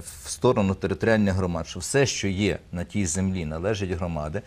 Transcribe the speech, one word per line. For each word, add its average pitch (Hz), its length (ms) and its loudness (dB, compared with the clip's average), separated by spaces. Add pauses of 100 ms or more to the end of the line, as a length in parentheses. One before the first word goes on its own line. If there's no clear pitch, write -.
(220)
в - 60 -12
сторону 113 460 4
територіальних 104 580 2
громад, 87 340 -2
що - 120 -10
все, 135 260 2
що - 220 -2
є 98 320 0 (120)
на 87 120 -4
тій 101 220 -2
землі, 92 400 -2
належить 92 460 -2
громади, 85 560 -4